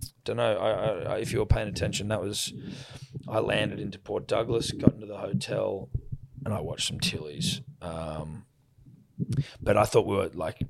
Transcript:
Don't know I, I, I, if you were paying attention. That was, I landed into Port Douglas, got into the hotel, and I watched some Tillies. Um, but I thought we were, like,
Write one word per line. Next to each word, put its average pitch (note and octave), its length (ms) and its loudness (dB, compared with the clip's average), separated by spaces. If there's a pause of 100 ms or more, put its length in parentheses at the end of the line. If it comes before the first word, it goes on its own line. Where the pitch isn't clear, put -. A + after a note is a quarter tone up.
(220)
Don't A2+ 140 -2
know A#2 200 4
I, G2 140 2
I, G2 440 0
I, G2+ 40 0
if A2 140 -2
you A2 80 2
were G#2+ 60 2
paying A2 200 6
attention. G2+ 400 -2
That G#2 140 0
was, G2+ 320 -4 (760)
I A2 120 0
landed G#2 400 0
into G2+ 180 -6
Port - 300 -4
Douglas, A2+ 420 2
got B2+ 240 8
into A2 120 -12
the G2+ 120 -8
hotel, G2+ 720 -2 (540)
and G#2 100 0
I F2 60 0
watched D#2 260 -2
some - 140 -2
Tillies. D#2 600 -2 (180)
Um, D#2 640 -6 (1160)
but G#2 160 4
I G#2 100 6
thought G#2 200 6
we G2+ 80 2
were, F#2+ 200 2
like, E2+ 360 -4